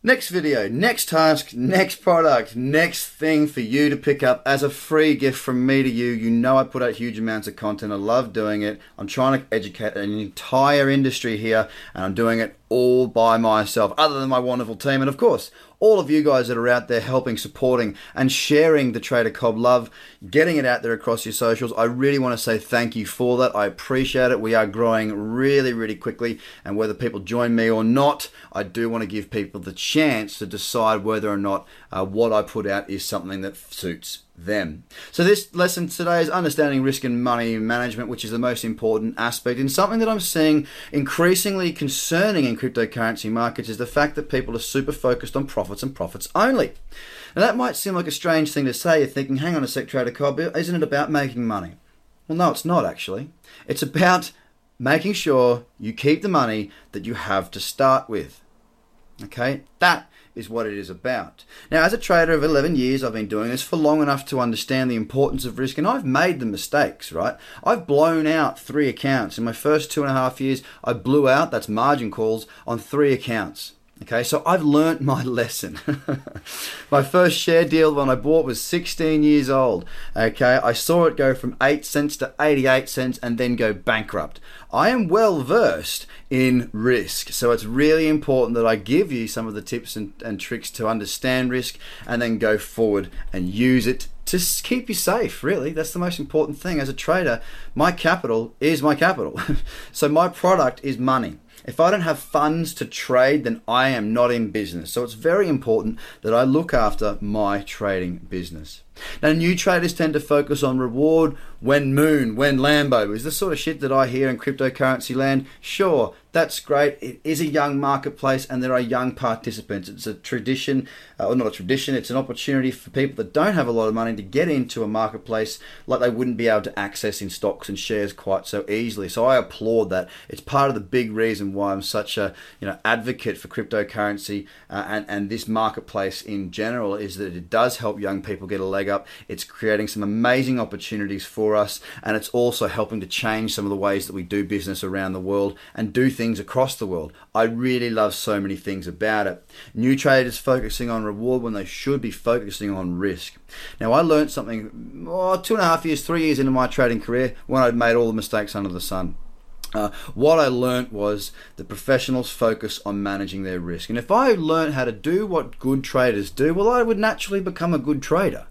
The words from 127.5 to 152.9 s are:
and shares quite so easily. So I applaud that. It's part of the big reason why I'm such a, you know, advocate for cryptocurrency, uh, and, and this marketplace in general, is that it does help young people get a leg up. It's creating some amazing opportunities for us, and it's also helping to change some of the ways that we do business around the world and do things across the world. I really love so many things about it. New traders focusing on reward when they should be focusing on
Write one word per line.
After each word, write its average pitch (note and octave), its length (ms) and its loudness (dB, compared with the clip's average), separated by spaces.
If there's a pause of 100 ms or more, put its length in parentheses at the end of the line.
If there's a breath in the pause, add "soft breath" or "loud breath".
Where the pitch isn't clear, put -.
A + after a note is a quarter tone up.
and G2+ 100 -6
shares G#2 340 -4
quite F#2+ 340 -4
so G#2 220 -6
easily. G#2 400 -4
So A#2 160 -2
I C3 140 6
applaud A2+ 520 0
that. F#2 180 -2 (200 loud breath)
It's - 140 -12
part C#3 260 2
of C3 60 -2
the A2 60 -4
big A2 320 -2
reason G#2+ 420 -2
why G2+ 180 -2
I'm G2 100 -4
such G#2+ 360 -4
a, G2 160 -2 (260 loud breath)
you G2+ 80 -6
know, F#2 160 -8
advocate A2+ 540 -2
for - 100 -20
cryptocurrency, G#2 960 -4 (240 loud breath)
uh, G2+ 160 -6
and, G#2 220 -6
and G2+ 220 -4
this A2+ 180 -8
marketplace G#2+ 720 -2
in G2 320 -8
general, G#2+ 420 -4
is G2+ 220 -8
that F#2+ 180 -8
it F2 160 -12
does A#2+ 280 2
help G#2+ 200 -4
young G2 240 -4
people F#2+ 240 -8
get F#2+ 140 -6
a F#2+ 40 -4
leg G2 260 -2
up. G2 160 -2 (220 loud breath)
It's - 160 -10
creating G#2+ 440 -2
some G#2 140 -6
amazing B2 580 0
opportunities G2+ 640 -8
for G#2+ 300 0
us, G#2 260 0 (220 loud breath)
and A2 140 -2
it's G#2+ 140 -6
also A#2+ 360 0
helping G#2+ 340 -4
to F#2 60 -10
change A2 480 -4
some G#2 100 -4
of G2+ 60 -2
the G2+ 60 -2
ways G2 300 -2
that F#2+ 60 -14
we F#2 120 -8
do G2+ 200 -2
business F#2+ 380 -6
around F#2+ 300 -4
the F#2 80 -6
world G2 360 -2 (180 loud breath)
and G#2+ 180 -4
do C3 180 2
things A2+ 300 -4
across C3 340 -2
the A2 120 -8
world. E2+ 260 -6 (220 soft breath)
I A2+ 100 4
really A#2+ 440 0
love G#2+ 240 2
so G#2 280 -2
many G2 160 -4
things F#2+ 320 -8
about G#2 400 -2
it. - 200 -10 (240 loud breath)
New B2+ 240 2
traders C3 400 2
focusing B2 540 -2
on A2 140 -4
reward A2+ 380 -2
when A#2 100 -4
they G2 120 -6
should C#3 360 -4
be A2 100 -6
focusing G#2+ 600 -4
on F2+ 280 -4